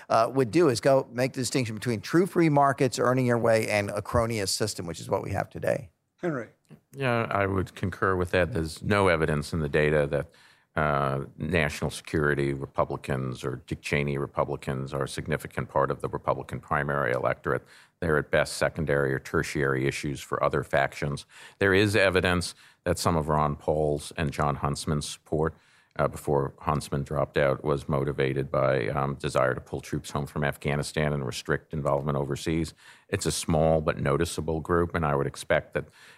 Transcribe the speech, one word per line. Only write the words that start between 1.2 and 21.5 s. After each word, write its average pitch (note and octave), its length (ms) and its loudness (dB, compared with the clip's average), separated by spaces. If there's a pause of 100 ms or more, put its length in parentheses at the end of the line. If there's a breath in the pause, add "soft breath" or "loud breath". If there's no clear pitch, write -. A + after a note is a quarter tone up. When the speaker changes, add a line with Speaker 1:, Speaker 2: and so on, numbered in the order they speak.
Speaker 1:
the C3+ 80 -4
distinction A#2 320 -2
between A2 280 -4
true F3 260 2
free E3+ 220 2
markets, C#3 500 2
earning B2 260 4
your A#2+ 140 4
way, A2 280 4
and G#2 220 2
a G2 140 -4
cronyist A2+ 520 0
system, G2+ 300 -4
which E2+ 140 -8
is A2+ 100 -12
what G2+ 140 0
we - 80 -8
have - 180 -2
today. - 400 -2 (320)
Speaker 2:
Henry. C#3 280 -4 (460)
Speaker 3:
Yeah, A#2+ 360 0
I G2+ 160 2
would F#2+ 260 -2
concur F#2+ 420 0
with F2+ 140 0
that. F2+ 240 2
There's D#2+ 300 -4
no G2+ 240 4
evidence D#2+ 460 2
in F2 60 -2
the D2+ 80 0
data D2+ 440 4
that, D2 160 -2 (520 soft breath)
uh, C#2 460 0 (140)
national D#2 500 -2
security C#2+ 640 0
Republicans C2+ 920 -4
or B1+ 220 -6
Dick - 160 -6
Cheney C#2+ 380 -2
Republicans C#2 760 -4
are C2+ 100 -2
a C2+ 60 -4
significant - 580 -6
part C#2 220 0
of C#2 120 -6
the C#2 80 -4
Republican C2 500 -4
primary C#2+ 520 0
electorate. B1+ 520 -2 (360 soft breath)
They're D#2+ 180 2
at C#2+ 120 0
best D2 280 2
secondary C#2+ 560 0
or C2+ 60 -2
tertiary C#2 680 -2
issues C#2 340 -4
for - 220 -6
other C#2+ 200 0
factions. C#2 600 -2 (320 loud breath)